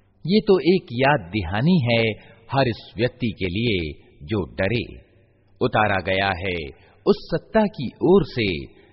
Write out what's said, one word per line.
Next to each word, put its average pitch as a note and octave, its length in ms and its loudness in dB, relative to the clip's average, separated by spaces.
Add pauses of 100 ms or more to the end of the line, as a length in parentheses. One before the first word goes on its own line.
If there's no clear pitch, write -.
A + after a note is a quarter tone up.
(260)
ये G3 220 4
तो F#3+ 100 6 (160)
एक - 220 -2
याद C3 400 2
दहानी G#2+ 480 2
है A#2 180 2 (500)
हर C3 160 2
इस A2 140 -4 (160)
व्यक्ति A#2+ 420 -2
के F#2 100 -2
लिए G#2 280 -2 (540)
जो G2+ 120 -2 (160)
डरे। G2 240 -2 (800)
उतारा G#2+ 440 0
गया F#2+ 240 0 (100)
है F2+ 180 -4 (480)
उस G#3 240 2
सत्ता G#3+ 340 -2 (140)
की A#2 100 -8 (220)
ओर F#3 180 6
से A2 200 -4 (460)